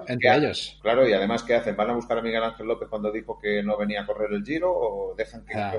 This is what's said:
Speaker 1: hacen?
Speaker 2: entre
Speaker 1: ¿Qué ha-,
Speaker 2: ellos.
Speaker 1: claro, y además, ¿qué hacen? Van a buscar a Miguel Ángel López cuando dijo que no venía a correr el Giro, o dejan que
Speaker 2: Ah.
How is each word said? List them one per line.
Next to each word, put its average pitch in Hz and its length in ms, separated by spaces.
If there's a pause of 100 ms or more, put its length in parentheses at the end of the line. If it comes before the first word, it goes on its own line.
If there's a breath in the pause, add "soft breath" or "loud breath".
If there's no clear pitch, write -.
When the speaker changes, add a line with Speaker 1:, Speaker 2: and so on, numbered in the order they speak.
Speaker 1:
hacen? 131 120
Speaker 2:
entre 120 140
Speaker 1:
¿Qué - 60
ha-, 131 40
Speaker 2:
ellos. 127 440
Speaker 1:
claro, 120 260
y 110 60
además, 104 300
¿qué 120 120
hacen? 113 220
Van 107 140
a - 20
buscar 117 240
a 113 40
Miguel 113 220
Ángel 113 240
López 113 220
cuando 104 220
dijo 110 280
que 104 220
no 104 160
venía 104 240
a 101 40
correr 107 280
el 101 100
Giro, 165 300
o 98 420
dejan 110 300
que 107 100
Speaker 2:
Ah. 101 240